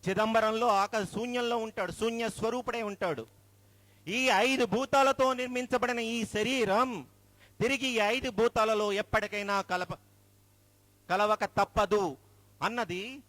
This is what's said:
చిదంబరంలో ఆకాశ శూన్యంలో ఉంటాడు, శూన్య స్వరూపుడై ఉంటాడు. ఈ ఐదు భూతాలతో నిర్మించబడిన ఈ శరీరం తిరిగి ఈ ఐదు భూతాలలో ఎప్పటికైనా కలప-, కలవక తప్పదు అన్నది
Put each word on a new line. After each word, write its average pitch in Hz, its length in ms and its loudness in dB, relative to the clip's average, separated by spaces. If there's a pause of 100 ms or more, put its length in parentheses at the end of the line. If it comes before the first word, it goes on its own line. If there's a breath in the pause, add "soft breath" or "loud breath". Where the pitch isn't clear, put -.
చిదంబరంలో 220 600 2
ఆకాశ 202 380 2
శూన్యంలో 240 500 -2
ఉంటాడు, 220 360 -4
శూన్య 226 360 -2
స్వరూపుడై 233 540 -4
ఉంటాడు. 180 440 -4 (800 soft breath)
ఈ 254 200 0
ఐదు 247 380 4
భూతాలతో 262 680 2
నిర్మించబడిన 247 680 -2
ఈ 226 260 -4
శరీరం 214 840 0 (540 soft breath)
తిరిగి 262 280 0
ఈ 240 100 0
ఐదు 240 320 0
భూతాలలో 214 600 2
ఎప్పటికైనా 202 680 -2
కలప-, 180 380 -6 (1120)
కలవక 208 340 2
తప్పదు 196 720 0 (460)
అన్నది 214 680 -4